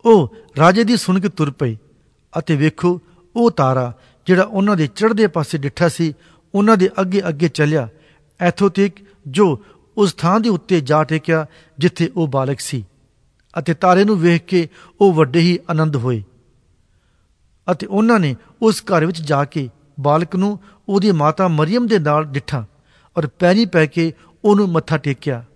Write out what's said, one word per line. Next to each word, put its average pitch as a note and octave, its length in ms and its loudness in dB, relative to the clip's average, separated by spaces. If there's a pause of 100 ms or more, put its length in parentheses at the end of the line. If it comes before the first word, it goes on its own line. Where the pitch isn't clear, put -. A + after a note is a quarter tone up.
ਉਹ G3+ 300 4 (220)
ਰਾਜੇ F#3 260 4
ਦੀ A3 140 0
ਸੁਣ F#3 220 0
ਕੇ G3 100 -2
ਤੁਰ D3 220 -4
ਪਏ, A#2+ 260 -6 (600)
ਅਤੇ D#3 160 -2
ਵੇਖੋ, E3 460 -2 (340)
ਉਹ A#3 160 2
ਤਾਰਾ B2+ 420 -2 (320)
ਜਿਹੜਾ F3+ 180 2
ਉਹਨਾਂ G#3 320 -2
ਦੇ D#3 120 -2
ਚੜ੍ਹਦੇ G#3+ 400 0
ਪਾਸੇ D#3+ 300 -4
ਡਿੱਠਾ C#3+ 300 -2
ਸੀ, D#3 260 -2 (420)
ਉਹਨਾਂ G#3 220 4
ਦੇ F#3 120 2 (120)
ਅੱਗੇ-ਅੱਗੇ F3+ 460 -2
ਚੱਲਿਆ, D3 400 -2 (600)
ਇੱਥੋਂ G3 220 0
ਤੀਕ G3 240 0 (340)
ਜੋ D3 360 0 (340)
ਉਸ G3+ 160 2
ਥਾਂ F#3 260 0
ਦੇ A3+ 100 0
ਉੱਤੇ F3+ 320 0
ਜਾ D3+ 220 0
ਟੇਕਿਆ, D#3 420 -2 (340)
ਜਿੱਥੇ E3+ 360 0
ਉਹ E3 120 -2
ਬਾਲਕ C3+ 320 -4
ਸੀ, A2+ 260 -10 (760)
ਅਤੇ E3 140 -4
ਤਾਰੇ F#3 300 4
ਨੂੰ G#3 160 0
ਵੇਖ E3+ 260 2
ਕੇ F3 220 0 (340)
ਉਹ F#3+ 120 6
ਵੱਡੇ D#3 260 2
ਹੀ E3+ 200 2 (100)
ਆਨੰਦ D#3 260 -2
ਹੋਏ। A#2 280 -4 (1500)
ਅਤੇ F#3+ 140 -4
ਉਹਨਾਂ A3 340 2
ਨੇ C#3+ 160 0 (260)
ਉਸ A3 220 0
ਘਰ E3 220 0
ਵਿੱਚ E3 160 -6
ਜਾ C#3+ 240 -2
ਕੇ C3+ 240 -8 (300)
ਬਾਲਕ D#3 360 0
ਨੂੰ G3 240 -2 (300)
ਉਹਦੀ G3+ 220 2
ਮਾਤਾ D#3 360 0
ਮਰੀਅਮ E3+ 400 0
ਦੇ G#3 120 0
ਨਾਲ D3+ 260 -2
ਡਿੱਠਾ, C3+ 400 -8 (520)
ਔਰ D3+ 100 -4
ਪੈਰੀਂ F#3+ 400 2
ਪੈ E3 180 2
ਕੇ E3 280 -4 (300)
ਉਹਨੂੰ G#3 260 4
ਮੱਥਾ D#3+ 280 -2
ਟੇਕਿਆ C3 480 -6 (100)